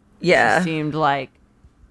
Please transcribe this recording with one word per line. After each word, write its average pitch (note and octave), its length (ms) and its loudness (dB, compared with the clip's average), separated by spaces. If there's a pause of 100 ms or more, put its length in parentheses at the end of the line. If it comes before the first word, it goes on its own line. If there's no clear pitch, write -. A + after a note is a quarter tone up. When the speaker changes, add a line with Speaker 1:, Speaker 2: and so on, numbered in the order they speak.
(200)
Speaker 1:
Yeah. A#2 400 2
Speaker 2:
She F#3 60 -2
seemed D3+ 300 -4
like, C#3 340 -2 (600)